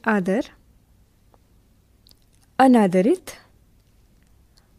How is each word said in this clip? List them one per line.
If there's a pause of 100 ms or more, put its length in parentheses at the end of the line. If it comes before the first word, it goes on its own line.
आदर। (2000)
अनादरित, (1500)